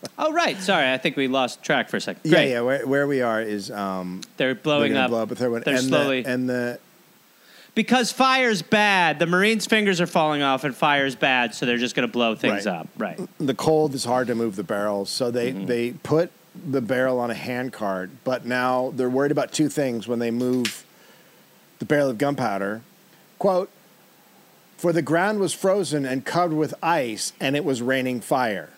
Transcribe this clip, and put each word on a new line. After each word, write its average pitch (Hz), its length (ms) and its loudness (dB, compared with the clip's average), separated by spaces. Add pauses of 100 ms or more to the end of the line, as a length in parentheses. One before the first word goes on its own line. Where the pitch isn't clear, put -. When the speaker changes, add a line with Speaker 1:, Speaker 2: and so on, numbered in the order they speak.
Speaker 1:
one. - 160 -14
Speaker 2:
Oh, 311 160 0
right. 311 260 0
Sorry. 165 320 4
I 131 60 0
think 139 180 -2
we 135 120 0
lost 127 340 0
track 131 280 0
for 107 80 -4
a 92 40 -2
second. - 220 -8
Speaker 1:
Yeah, 156 160 2
Speaker 2:
Great. 135 100 4
Speaker 1:
yeah. 120 120 0
Where, 127 260 0
where 143 200 2
we 139 140 0
are 113 180 2
is, 104 300 -4
um, 95 520 -6 (160)
Speaker 2:
They're 131 180 0
blowing 147 380 0
Speaker 1:
they're - 0 -
gonna 131 120 2
Speaker 2:
up. 120 60 -2
Speaker 1:
blow 113 100 0
up 110 80 -4
the 123 60 -6
third 120 160 -2
one. 117 120 -4
Speaker 2:
They're 143 120 0
Speaker 1:
And 127 100 2
Speaker 2:
slowly 135 380 2
Speaker 1:
the, 131 80 -4
and 127 180 -2
the 123 300 -4 (960)
Speaker 2:
Because 226 360 2
fire's 254 520 2
bad. 190 560 4
The 170 80 2
Marines' 202 400 2
fingers 202 340 2
are 170 60 2
falling 151 340 2
off 135 220 2
and 135 120 -4
fire's 139 400 2
bad, 123 380 2
so - 140 -4
they're 120 100 2
just 120 160 -2
gonna 123 140 0
blow 117 260 0
things 101 320 -2
Speaker 1:
Right. 92 140 0
Speaker 2:
up. - 80 -10 (100)
Right. 95 220 -4 (180)
Speaker 1:
The 131 160 -2
cold 156 400 2
is 127 120 -6
hard 123 200 0
to 120 80 -2
move 113 220 -2
the 101 80 -6
barrels, 101 480 -2
so 123 180 -2
they, 123 240 -2
Speaker 2:
Mm-hmm. 98 140 -6
Speaker 1:
they 120 240 -2
put 160 400 -2 (360)
the 135 140 0
barrel 127 380 0
on 120 100 -2
a 110 60 -4
hand 123 380 -6
cart, 95 360 -4 (140)
but 127 240 -4
now 127 480 0
they're 127 120 0
worried 135 240 2
about 147 200 0
two 147 180 0
things 117 380 -2
when 120 100 -2
they 117 140 -2
move 123 520 -2 (920)
the 127 80 -8
barrel 143 240 2
of 117 80 -4
gunpowder. 113 640 -2 (560)
Quote, 185 320 2 (1080)
"For 175 140 2
the 165 120 2
ground 190 360 2
was 180 140 0
frozen 170 520 0
and 131 200 -2
covered 170 300 0
with 151 180 0 (100)
ice, 139 560 0
and 139 160 0
it 147 80 0
was 135 200 -2
raining 127 380 0
fire." 107 560 -2